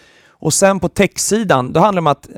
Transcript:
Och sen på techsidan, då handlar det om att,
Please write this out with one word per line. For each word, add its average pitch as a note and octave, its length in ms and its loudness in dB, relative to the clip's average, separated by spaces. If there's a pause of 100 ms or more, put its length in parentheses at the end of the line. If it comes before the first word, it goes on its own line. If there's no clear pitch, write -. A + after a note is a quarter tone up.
(280)
Och - 260 -6
sen G3 260 2
på - 100 -4
techsidan, F#3 840 -2
då D#3 60 2
handlar F#3+ 220 2
det - 20 -4
om D#3 40 2
att, - 300 -2